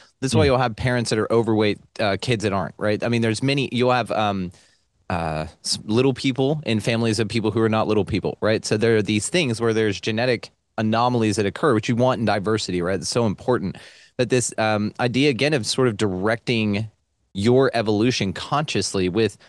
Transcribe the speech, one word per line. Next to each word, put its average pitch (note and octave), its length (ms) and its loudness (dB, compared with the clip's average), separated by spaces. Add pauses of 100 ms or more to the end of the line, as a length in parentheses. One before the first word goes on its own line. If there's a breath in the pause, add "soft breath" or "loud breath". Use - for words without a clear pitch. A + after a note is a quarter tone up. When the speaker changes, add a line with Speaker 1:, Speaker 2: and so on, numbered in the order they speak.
(220 loud breath)
Speaker 1:
This C3 100 -2
is - 40 0
why D#3 100 6
Speaker 2:
Hmm. - 20 4
Speaker 1:
you'll B2+ 100 4
have A2 180 -2
parents B2 360 -2
that A2 80 2
are G#2+ 120 -2
overweight, A2 460 2 (220)
uh, G2+ 200 0
kids A#2 260 -2
that G#2 80 0
aren't, F#2+ 260 -4
right? G#2+ 240 0
I A#2+ 60 -2
mean, A#2 120 2
there's A2 220 0
many, C#3 280 0
you'll B2 200 2
have, A#2+ 180 0
um, G2 420 -2 (560 soft breath)
uh, D#2+ 380 -4 (180)
s-, - 220 -4
little B2+ 300 2
people C3+ 500 -2
in A2 140 0
families A2+ 400 0
of A2+ 80 0
people G#2+ 240 -2
who A2+ 100 0
are A2+ 80 2
not A2 180 0
little G#2 180 2
people, F2 360 -4
right? G#2 240 0
So - 100 0
there A2+ 220 2
are G#2+ 60 2
these G#2+ 260 -2
things B2+ 320 0
where A#2 100 2
there's G#2+ 300 0
genetic A2+ 480 -2 (300)
anomalies A2+ 560 2
that G#2+ 100 2
occur, A#2 300 2
which G#2+ 120 0
you B2 80 0
want B2 220 2
in A2+ 80 -2
diversity, G#2 560 0
right? F#2 180 -2
It's D#2+ 80 -8
so A#2+ 200 0
important. G2 500 -2 (400 loud breath)
But B2 140 0
this, B2+ 260 2
um, G#2+ 420 0
idea, B2+ 300 2
again, C#3 240 0
of A#2+ 140 -2
sort B2+ 220 2
of G#2+ 60 -2
directing G#2+ 920 -2 (460)
your A#2+ 400 4
evolution A2 580 0
consciously G#2 760 -2
with G2+ 300 0 (120)